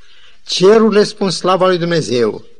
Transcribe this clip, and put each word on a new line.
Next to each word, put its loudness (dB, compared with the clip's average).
"Cerurile 2
spun -4
slava 0
lui 0
Dumnezeu -2